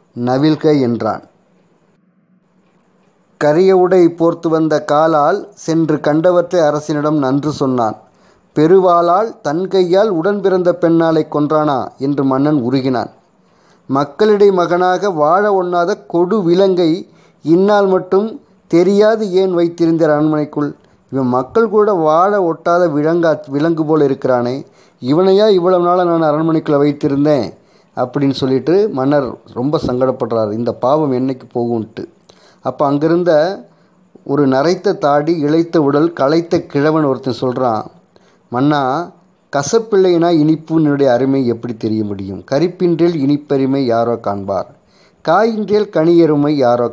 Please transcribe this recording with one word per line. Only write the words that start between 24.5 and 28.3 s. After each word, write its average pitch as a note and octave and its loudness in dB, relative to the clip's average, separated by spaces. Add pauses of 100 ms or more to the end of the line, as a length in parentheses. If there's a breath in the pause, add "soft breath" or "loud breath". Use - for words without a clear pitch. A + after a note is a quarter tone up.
இவனையா F#3+ 2
இவ்வளவு F3+ 2
நாளா F3+ 2
நான் E3 0
அரண்மனைக்குள்ள D#3 0
வைத்திருந்தேன்? C#3+ -2 (420 soft breath)
அப்படின்னு C3+ -2